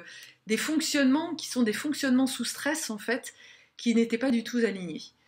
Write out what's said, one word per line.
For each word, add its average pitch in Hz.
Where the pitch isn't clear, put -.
des 220
fonctionnements 294
qui -
sont 247
des 214
fonctionnements 269
sous 240
stress, -
en 214
fait, -
qui 233
n'étaient 226
pas 262
du 226
tout 240
alignés. 190